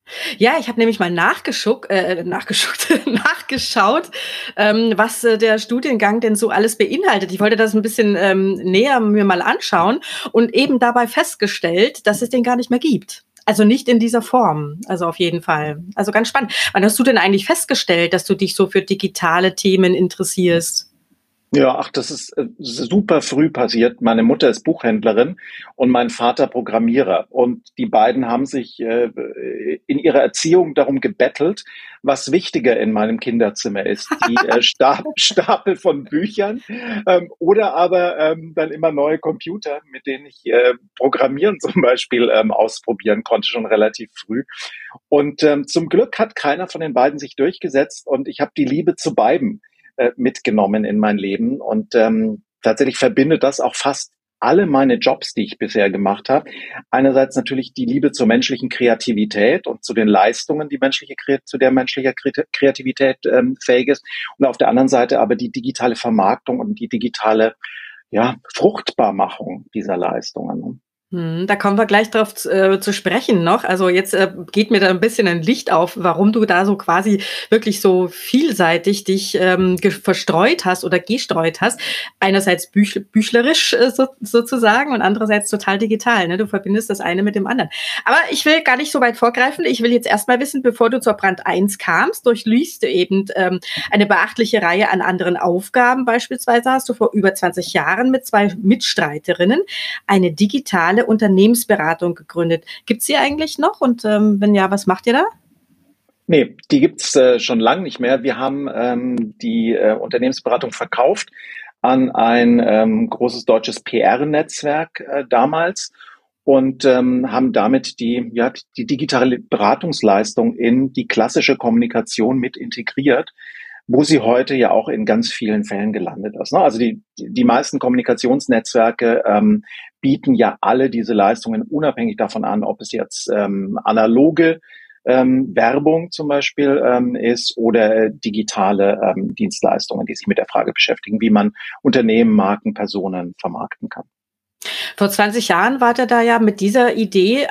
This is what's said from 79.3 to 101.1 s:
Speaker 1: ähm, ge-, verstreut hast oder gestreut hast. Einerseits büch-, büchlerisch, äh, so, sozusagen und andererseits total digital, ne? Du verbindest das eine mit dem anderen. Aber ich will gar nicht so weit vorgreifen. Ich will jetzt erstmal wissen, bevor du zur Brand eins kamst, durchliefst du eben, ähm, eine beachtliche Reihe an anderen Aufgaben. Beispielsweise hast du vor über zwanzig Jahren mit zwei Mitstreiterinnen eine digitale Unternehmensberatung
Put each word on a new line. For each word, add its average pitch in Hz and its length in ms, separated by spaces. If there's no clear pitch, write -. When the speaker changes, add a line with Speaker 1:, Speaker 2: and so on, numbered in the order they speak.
Speaker 1:
ähm, 185 380
ge-, 196 140
verstreut 196 720
hast 180 220
oder 180 120
gestreut 165 600
hast. 233 180
Einerseits 190 540
büch-, 202 260
büchlerisch, 240 600
äh, 254 160
so, 262 160
sozusagen 233 720
und 214 80
andererseits 208 480
total 202 260
digital, 214 520
ne? 180 100
Du 214 80
verbindest 202 420
das 196 140
eine 180 200
mit 202 120
dem 196 120
anderen. 233 220
Aber 254 100
ich - 160
will 320 160
gar 254 160
nicht 294 120
so 262 120
weit 233 160
vorgreifen. 247 480
Ich 240 160
will 240 100
jetzt 233 140
erstmal 233 340
wissen, 277 220
bevor 233 260
du 254 100
zur 233 140
Brand 190 340
eins 190 300
kamst, 208 480
durchliefst 233 600
du 135 40
eben, 185 380
ähm, 180 240
eine 202 160
beachtliche 208 560
Reihe 180 280
an 185 120
anderen 180 340
Aufgaben. 247 680
Beispielsweise 240 640
hast 262 180
du 240 60
vor - 180
über 196 220
zwanzig 180 400
Jahren 190 360
mit 262 140
zwei 202 380
Mitstreiterinnen 185 1000
eine 185 260
digitale 202 720
Unternehmensberatung 196 1080